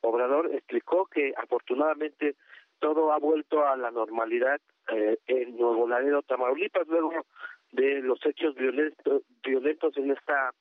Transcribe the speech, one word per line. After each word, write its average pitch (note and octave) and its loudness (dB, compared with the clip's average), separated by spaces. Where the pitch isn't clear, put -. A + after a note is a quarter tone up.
Obrador B2 0
explicó - -2
que - -2
afortunadamente D3 -2
todo D#3 2
ha D3+ 2
vuelto D3+ 2
a C3+ 2
la B2 -4
normalidad, A2+ 0
eh, G#2+ 2
en B2 -2
Nuevo A#2 2
Laredo, B2+ 2
Tamaulipas, C#3 -2
luego E3 0
de C3+ 2
los B2+ 0
hechos D3+ 0
violento-, C3+ 0
violentos C#3 0
en C#3 -2
esta C3+ -2